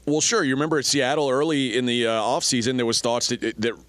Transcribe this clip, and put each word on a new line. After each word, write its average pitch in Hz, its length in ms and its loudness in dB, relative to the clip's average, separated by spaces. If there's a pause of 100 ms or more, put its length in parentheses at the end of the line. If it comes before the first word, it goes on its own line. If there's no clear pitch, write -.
Well, 151 140 0
sure. 214 240 0
You 131 120 0
remember 151 260 0
Seattle 139 480 0
early 135 480 0
in 127 80 0
the, 120 220 2
uh, 113 40 2 (100)
offseason, 127 540 0
there 123 100 0
was 113 140 0
thoughts 120 300 -2
that, 123 120 -4 (200)
that, 113 120 0 (160)